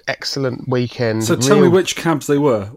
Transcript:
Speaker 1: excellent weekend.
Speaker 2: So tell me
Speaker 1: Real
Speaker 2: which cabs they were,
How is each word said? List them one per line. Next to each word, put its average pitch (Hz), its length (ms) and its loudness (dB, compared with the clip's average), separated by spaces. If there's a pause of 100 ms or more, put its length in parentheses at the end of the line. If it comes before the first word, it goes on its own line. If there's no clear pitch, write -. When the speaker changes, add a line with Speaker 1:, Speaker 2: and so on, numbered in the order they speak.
Speaker 1:
excellent - 600 -6
weekend. 120 560 -2
Speaker 2:
So 160 120 0
tell 135 220 2
me 196 40 6
Speaker 1:
Real 180 100 6
Speaker 2:
which 185 240 2
cabs 160 300 -2
they 143 140 2
were, 113 380 0